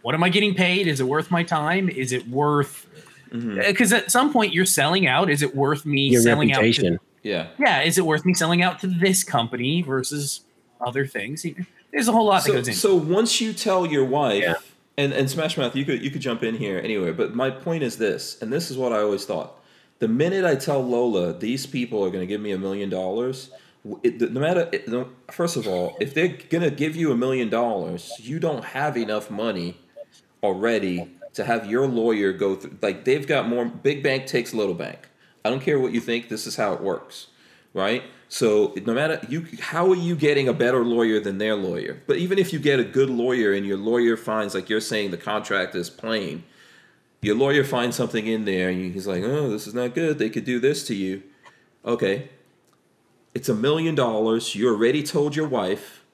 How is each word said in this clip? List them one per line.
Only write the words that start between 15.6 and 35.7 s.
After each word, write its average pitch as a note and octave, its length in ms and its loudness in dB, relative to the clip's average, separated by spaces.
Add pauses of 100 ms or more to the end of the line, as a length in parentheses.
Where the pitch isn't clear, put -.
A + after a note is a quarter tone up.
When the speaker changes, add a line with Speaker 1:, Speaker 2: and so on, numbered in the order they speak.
Speaker 2:
you C3+ 100 0
could, C3 180 -2
you C3+ 80 -2
could C3 100 -8
jump A#2 220 -4
in A2+ 120 -2
here G#2 240 -2
anyway, F#2+ 320 -2
but G#2+ 240 -2
my C3 140 0
point D#3+ 340 -4
is A#2 140 -4
this, - 440 -2
and A2+ 120 -6
this E3 180 -4
is B2+ 60 -6
what B2+ 160 0
I G#2+ 80 2
always G2+ 240 0
thought. - 340 -6 (400)
The A2 80 0
minute E3+ 380 2
I D#3 100 4
tell C#3 300 -2
Lola, A#2 480 0
"These C3 320 -4
people A#2 400 -2
are F2+ 60 -2
gonna F#2 160 -4
give G#2 140 -4
me G#2 100 -4
a F#2+ 80 -2
million G2 300 -4
dollars," G2+ 600 -4 (340)
w-, G#2 200 -12
it, A#2 280 0
no B2 80 -4
matter, E3+ 320 0
it, - 160 -6
no, A#2 220 -4 (220)
first E3+ 260 -2
of A2 100 -4
all, F2+ 320 -2
if A2 140 -4
they're D#3 240 0 (120)
gonna E3 200 2
give D3+ 260 -2
you E3 160 0
a A#2+ 60 2
million B2+ 320 0
dollars, F#2+ 680 -2
you C3 200 -8
don't D3+ 240 -2
have C#3 320 -4
enough G#2+ 360 -2
money G2 460 -4 (680)
already G2 680 0 (240)
to G#2+ 100 -6
have G#2+ 260 -2
your B2 160 2
lawyer A2 460 2
go F#2+ 240 0
through. - 260 -16
Like, G2 220 -4
they've C3+ 240 2
got A#2+ 220 0
more, A#2+ 160 0
big C#3 360 -2
bank C3+ 240 0
takes A#2+ 280 -2
little G#2 200 0
bank. D2 360 -10 (340)
I G#2+ 60 0
don't C3 100 0
care D3 180 2